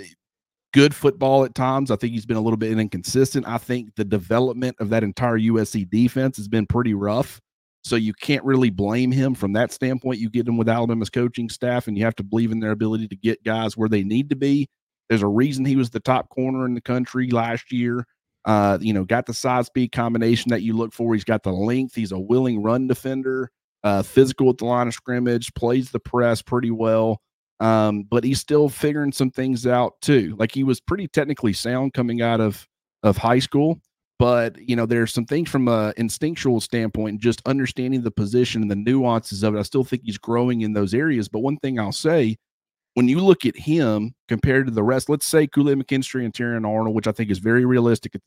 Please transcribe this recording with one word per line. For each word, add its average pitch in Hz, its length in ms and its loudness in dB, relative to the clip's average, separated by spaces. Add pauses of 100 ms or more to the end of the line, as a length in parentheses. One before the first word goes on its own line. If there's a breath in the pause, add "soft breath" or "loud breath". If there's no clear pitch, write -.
(720)
good 143 220 6
football 135 480 2
at 127 120 -4
times. 131 360 -2
I 110 40 2
think 117 180 -4
he's 110 120 -6
been 113 120 -2
a 107 40 -2
little 113 160 0
bit 110 200 -2
inconsistent. 110 720 0
I 117 100 -4
think 120 380 -6
the 107 100 -2
development 117 760 -2
of 107 100 -4
that 110 140 0
entire 117 340 -2
U 113 220 2
S 107 120 -2
C 101 120 -2
defense 123 540 0
has 101 100 -10
been 110 180 0
pretty 123 280 0
rough. 104 480 -4 (420)
So 123 120 -2
you 107 180 0
can't 139 320 -4
really 131 240 4
blame 107 420 0
him 131 220 0
from 101 200 -2
that 117 180 0
standpoint. 127 480 -4
You 113 100 -4
get 117 180 -2
him 117 80 0
with 113 140 2
Alabama's 117 400 0
coaching 120 400 -2
staff, 123 380 -4
and 104 100 -4
you 107 80 0
have 117 120 0
to 104 60 -8
believe 110 280 0
in 113 80 -2
their 107 120 -2
ability 110 360 -2
to 98 80 -12
get 113 280 -2
guys 110 320 -2
where 107 140 0
they 104 140 2
need 120 260 0
to 143 60 0
be. 139 340 0 (400)
There's 110 140 4
a 101 40 2
reason 131 380 2
he 135 100 2
was 127 140 2
the 113 100 -6
top 127 300 -2
corner 131 380 -4
in 123 80 -2
the 117 60 -6
country 127 500 -2
last 117 400 -2
year. 120 340 -2 (400)
Uh, 101 360 2
you 107 120 -2
know, 98 100 0
got 113 220 -2
the 117 80 -10
size 123 340 -2
speed 123 240 -2
combination 117 580 0
that 110 140 0
you 110 120 -2
look 113 180 -4
for. 117 200 -2
He's 104 100 -2
got 110 200 -2
the 95 80 -2
length. 120 420 -2
He's 107 180 -4
a 95 80 -6
willing 117 420 2
run 123 260 0
defender, 131 640 -4 (320)
uh, 101 180 2
physical 131 480 4
at 123 80 0
the 117 80 -6
line 123 220 0
of 117 80 -6
scrimmage, 123 580 -4
plays 127 380 0
the 120 80 -4
press 120 420 0
pretty 123 300 -2
well. 113 500 0 (380)
Um, 107 500 2
but 117 140 2
he's 127 160 0
still 147 300 2
figuring 147 420 -2
some 131 180 0
things 127 380 -2
out 123 340 2
too. 107 380 2
Like, 113 120 0
he 135 120 -2
was 131 160 0
pretty 185 280 -6
technically 139 460 -2
sound 127 400 -4
coming 117 300 -2
out 117 180 2
of, 107 260 -2 (360)
of 101 140 4
high 120 200 2
school, 147 420 0 (380)
but, 120 400 2
you 120 180 -2
know, 113 120 0
there's 117 260 0
some 117 120 -2
things 160 220 -2
from 131 200 0
a 107 300 2
instinctual 123 640 -2
standpoint, 110 600 -4
just 117 240 0
understanding 131 560 -2
the 120 80 -2
position 113 540 0
and 104 80 -2
the 101 40 0
nuances 113 680 0
of 107 100 2
it. 107 60 -2
I 101 40 -2
still 135 200 0
think 123 200 -4
he's 110 140 -6
growing 120 440 0
in 107 120 -2
those 101 220 0
areas. 131 340 0
But 110 120 -4
one 143 160 -2
thing 131 220 -4
I'll 101 120 -2
say, 147 460 0 (580)
when 123 120 4
you 147 140 4
look 190 240 6
at 113 100 0
him 120 580 0 (140)
compared 131 400 2
to 120 60 -4
the 110 100 2
rest, 127 240 0
let's 147 180 0
say 156 220 4
Kool-Aid 143 300 2
McKinstry 131 480 -4
and 107 80 -6
Terrion 117 340 -4
Arnold, 110 260 0
which 110 140 0
I 107 60 0
think 104 180 -2
is 92 80 0
very 117 240 4
realistic 120 520 2
at 98 120 -10